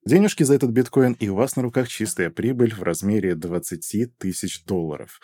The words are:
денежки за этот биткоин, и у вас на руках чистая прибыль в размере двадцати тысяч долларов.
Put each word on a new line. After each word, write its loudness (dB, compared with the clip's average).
денежки 4
за 6
этот 2
биткоин, 2
и -4
у -2
вас 0
на -2
руках -2
чистая -4
прибыль 0
в -10
размере 0
двадцати -4
тысяч -8
долларов. -6